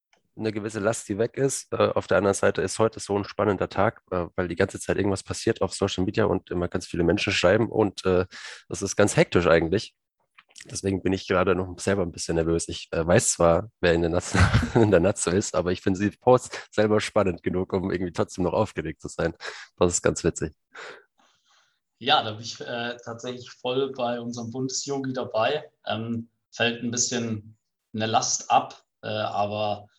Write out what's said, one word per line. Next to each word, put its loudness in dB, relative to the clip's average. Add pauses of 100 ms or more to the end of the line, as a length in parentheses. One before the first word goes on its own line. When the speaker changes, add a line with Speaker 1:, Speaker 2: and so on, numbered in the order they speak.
(360)
Speaker 1:
Eine -4
gewisse -6
Last, -2
die -4
weg -2
ist. -4
Äh, -4
auf 2
der 4
anderen 4
Seite 2
ist -2
heute 2
so -2
ein 0
spannender 0
Tag, 0
äh, -2
weil -2
die -8
ganze -4
Zeit -2
irgendwas 0
passiert -2
auf -2
Social -2
Media 0
und -2
immer -2
ganz -6
viele -2
Menschen 2
schreiben 4
und, 0
äh, 2 (420)
das -8
ist -4
ganz 4
hektisch 4
eigentlich. 4 (720)
Deswegen -4
bin 0
ich -2
gerade 4
noch -4
selber 0
ein -4
bisschen -4
nervös. 0
Ich, -10
äh, -2
weiß 4
zwar, 4 (100)
wer 4
in 4
der 2
Nats-, -2
<laughs> 4
in 6
der 8
Natze 0
ist, 0
aber 0
ich -6
finde 0
die 0
Posts 2
selber 4
spannend 0
genug, -2
um 0
irgendwie -2
trotzdem -2
noch 0
aufgeregt -2
zu -10
sein. -4 (420)
Das 2
ist -2
ganz 0
witzig. -2 (1400)
Speaker 2:
Ja, 2
da -6
bin -12
ich, -12
äh, -6
tatsächlich -10
voll -2
bei -4
unserem -8
Bundesjogi -6
dabei. -2 (160)
Ähm, -6 (220)
fällt -2
ein -4
bisschen -4 (360)
eine -2
Last -2
ab, 0 (200)
äh, -12
aber, -4 (100)